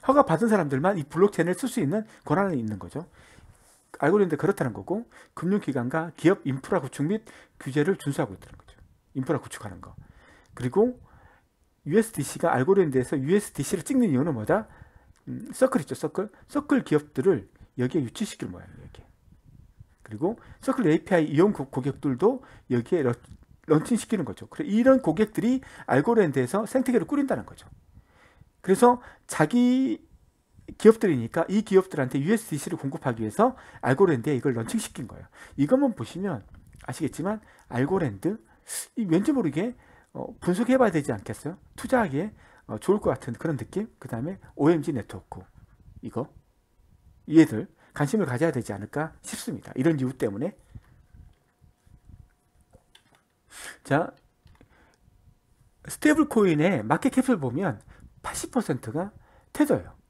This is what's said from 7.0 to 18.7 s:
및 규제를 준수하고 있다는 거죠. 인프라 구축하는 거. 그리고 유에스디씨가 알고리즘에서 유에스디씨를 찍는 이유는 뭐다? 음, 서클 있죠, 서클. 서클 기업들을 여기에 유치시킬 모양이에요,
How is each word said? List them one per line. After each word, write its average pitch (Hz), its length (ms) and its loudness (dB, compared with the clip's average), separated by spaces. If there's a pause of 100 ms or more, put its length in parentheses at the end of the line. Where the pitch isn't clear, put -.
및 214 180 -2 (360)
규제를 147 380 0
준수하고 139 360 -4
있다는 - 240 -20
거죠. - 200 -20 (360)
인프라 135 260 -4
구축하는 95 420 -14
거. - 140 -20 (580)
그리고 196 460 0 (840)
유에스디씨가 165 680 0
알고리즘에서 139 680 2
유에스디씨를 165 640 -2
찍는 247 260 2
이유는 143 240 0
뭐다? 135 340 -2 (600)
음, 127 260 -12
서클 - 280 2
있죠, 131 140 -8
서클. 185 340 -6 (200)
서클 285 340 0
기업들을 147 680 0 (280)
여기에 127 260 0
유치시킬 - 460 -8
모양이에요, 90 340 -18